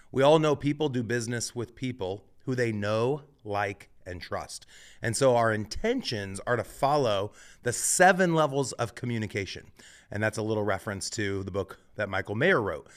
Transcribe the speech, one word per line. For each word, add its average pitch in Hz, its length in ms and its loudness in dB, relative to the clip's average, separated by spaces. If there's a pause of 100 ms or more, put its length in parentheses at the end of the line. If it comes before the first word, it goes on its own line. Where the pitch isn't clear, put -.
We 127 120 0
all 151 180 8
know 151 160 2
people 147 320 -2
do 127 160 -2
business 117 500 -4
with 117 220 -8
people 101 480 -6 (220)
who 131 100 -2
they 120 160 0
know, 110 520 0 (200)
like, 101 460 -4 (160)
and 90 160 -10
trust. - 460 -10 (340)
And 113 160 -2
so 131 180 6
our 113 160 4
intentions 107 920 -4
are 120 100 0
to 110 80 0
follow 120 680 0 (320)
the 120 100 0
seven 180 640 4
levels 139 380 2
of - 220 -4
communication. 110 760 -4 (400)
And 104 100 -4
that's 110 160 0
a 110 60 -2
little 107 200 0
reference 98 480 -4
to 98 320 -2
the 98 80 -8
book 95 280 -4 (160)
that 104 140 -2
Michael 98 260 -4
Mayer 151 260 4
wrote, 85 360 -6